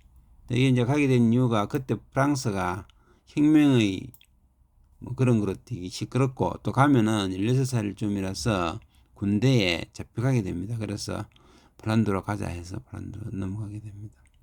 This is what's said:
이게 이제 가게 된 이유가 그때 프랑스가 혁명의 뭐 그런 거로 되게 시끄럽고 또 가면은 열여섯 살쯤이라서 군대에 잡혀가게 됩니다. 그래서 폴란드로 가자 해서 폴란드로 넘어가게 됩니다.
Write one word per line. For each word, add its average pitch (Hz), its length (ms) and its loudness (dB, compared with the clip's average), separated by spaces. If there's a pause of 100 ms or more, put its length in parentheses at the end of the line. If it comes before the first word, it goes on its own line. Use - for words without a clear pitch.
(500)
이게 127 180 2
이제 123 180 4
가게 143 200 2
된 123 280 4
이유가 117 320 2
그때 131 300 -4 (160)
프랑스가 101 760 -2 (380)
혁명의 143 840 4 (880)
뭐 - 140 -10
그런 123 240 4
거로 98 160 0 (100)
되게 92 240 -8
시끄럽고 127 680 -2 (100)
또 107 80 -2
가면은 107 600 2
열여섯 123 360 0
살쯤이라서 101 1120 -2 (340)
군대에 101 760 2
잡혀가게 120 500 -2
됩니다. 92 340 -6
그래서 104 480 -6 (520)
폴란드로 104 480 0
가자 101 240 -4
해서 87 320 -10
폴란드로 92 500 -12
넘어가게 101 480 -8
됩니다. 104 380 -16 (260)